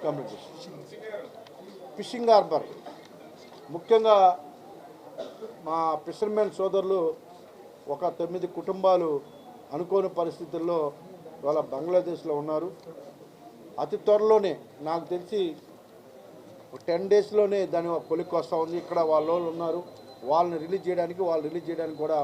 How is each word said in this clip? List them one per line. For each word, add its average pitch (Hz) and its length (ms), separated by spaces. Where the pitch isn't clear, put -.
కంప్లీట్ 143 280
చేసాం. - 400
ఫిషింగ్ 233 360
హార్బర్, 165 340
ముఖ్యంగా 220 420
మా 160 100
ఫిషర్మెన్ 208 520
సోదరులు 190 440
ఒక 175 120
తొమ్మిది 175 280
కుటుంబాలు 185 520
అనుకోని 185 340
పరిస్థితుల్లో 170 600
వాళ్ళ 151 140
బంగ్లాదేశ్లో 160 680
ఉన్నారు. 156 280
అతి 175 220
త్వరలోనే, 208 480
నాకు 160 260
తెలిసి 180 280
ఒక 131 140
టెన్ 175 240
డేస్లోనే 208 480
దాని 170 220
ఒక 151 140
కొలిక్కి 170 280
వస్తూ 165 260
ఉంది. 165 200
ఇక్కడ 170 160
వాళ్ళ 156 220
వాళ్ళు 175 200
ఉన్నారు, 170 280
వాళ్ళని 170 340
రిలీజ్ 175 240
చేయడానికి, 175 400
వాళ్ళు 160 220
రిలీజ్ 160 200
చేయడానికి 160 340
కూడా 156 200